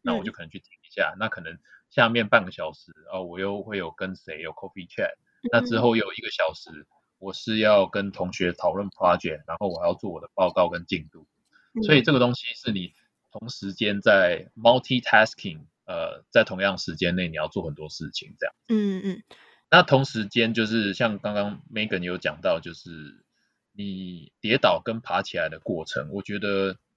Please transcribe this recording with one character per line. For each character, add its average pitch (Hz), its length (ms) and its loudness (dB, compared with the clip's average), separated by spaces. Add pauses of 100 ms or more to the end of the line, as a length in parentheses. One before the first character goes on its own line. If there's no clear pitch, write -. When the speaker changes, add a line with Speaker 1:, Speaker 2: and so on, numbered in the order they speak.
Speaker 1:
那 240 160 -2
我 190 80 -6
就 208 80 -8
可 - 100 -16
能 80 60 -16
去 92 100 -16
听 - 140 -20
一 - 220 -20
下， 85 240 -2
那 110 100 -4
可 - 140 -12
能 82 160 -14 (320)
下 120 180 4
面 113 200 0
半 110 160 6
个 92 80 -12
小 80 200 -8
时， - 200 -20 (200)
呃， 95 100 -6
我 87 180 -10
又 101 220 -2
会 107 160 -8
有 85 120 -6
跟 95 260 -8
谁 78 240 -14
有 80 120 -8
coffee 92 360 -16
chat， 98 220 -2 (320)
Speaker 2:
嗯。 247 100 -4
Speaker 1:
那 117 80 6
之 120 200 0
后 117 160 6
有 104 180 0
一 - 20 -14
个 110 140 -8
小 82 240 -2
时 78 320 -18 (320)
我 95 140 -10
是 110 260 -4
要 104 280 6
跟 101 260 -4
同 92 200 -6
学 87 200 0
讨 87 200 -2
论 98 180 -6
project， 87 560 0
然 82 120 -8
后 104 100 -2
我 85 120 -6
还 87 60 0
要 87 80 2
做 101 160 -8
我 80 100 -10
的 82 140 -18
报 92 160 2
告 90 180 2
跟 85 180 -8
进 80 260 -6
度。 - 140 -20 (480)
Speaker 2:
嗯。 226 80 -4
Speaker 1:
所 190 120 4
以 135 80 8
这 147 100 2
个 135 60 4
东 123 160 4
西 - 200 -10
是 - 180 -6
你 92 220 -6 (380)
同 110 180 -14
时 98 240 -8
间 104 260 -2
在 92 560 4
multitasking 113 1040 2 (280)
呃， 82 420 -6
在 110 140 6
同 95 160 -8
样 98 160 0
时 90 180 -8
间 87 220 0
内 90 120 -2
你 80 60 -10
要 78 140 -4
做 - 160 -6
很 76 100 -8
多 78 140 -12
事 76 240 -12
情 - 260 -12
这 - 80 -8
样。 - 80 -8 (140)
Speaker 2:
嗯， 202 340 0
嗯。 196 200 -6 (480)
Speaker 1:
那 175 120 10
同 135 220 4
时 110 220 -4
间 113 280 2
就 113 120 2
是 107 280 0
像 110 240 0
刚 104 160 -4
刚 104 280 -4 (120)
Megan 107 280 -4
有 90 160 -4
讲 78 240 -6
到， 87 180 0
就 85 140 -12
是 76 500 -18 (480)
你 95 580 -12 (100)
跌 110 180 2
倒 85 260 4
跟 117 160 -6
爬 95 220 -2
起 - 160 -8
来 80 100 0
的 78 100 -14
过 82 280 -6
程， 73 260 -8
我 98 100 -6
觉 101 160 -8
得 98 380 -2 (200)